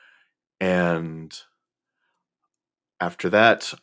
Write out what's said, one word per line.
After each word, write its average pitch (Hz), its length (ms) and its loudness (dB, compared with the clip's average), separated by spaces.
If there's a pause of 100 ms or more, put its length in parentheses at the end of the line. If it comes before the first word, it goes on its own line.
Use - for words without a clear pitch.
(600)
And 82 800 -2 (1600)
after 87 300 -6
that, 107 540 4